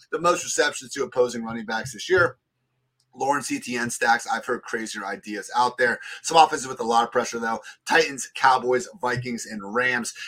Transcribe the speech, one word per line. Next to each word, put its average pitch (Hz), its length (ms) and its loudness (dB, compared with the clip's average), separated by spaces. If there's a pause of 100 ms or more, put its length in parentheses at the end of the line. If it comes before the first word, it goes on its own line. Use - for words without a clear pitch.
(120)
the 156 100 -4
most 175 220 2
receptions 143 500 -2
to 139 100 -2
opposing 120 400 0
running 113 220 -8
backs 110 280 -6
this 107 140 -10
year. 175 300 4 (800)
Lawrence 135 360 0
Etienne 123 380 -4
stacks, 117 380 2
I've 110 180 -4
heard 123 160 -4
crazier 107 420 -6
ideas 98 540 -8
out 123 220 2
there. 120 200 2 (220)
Some 165 160 2
offenses 151 300 6
with 131 120 -8
a 123 40 -4
lot 117 200 4
of 117 80 -4
pressure, 117 280 0
though. 113 200 -2 (280)
Titans, 143 480 2
Cowboys, 127 520 4 (140)
Vikings, 123 460 -4
and 104 260 -10
Rams. 123 400 0 (140)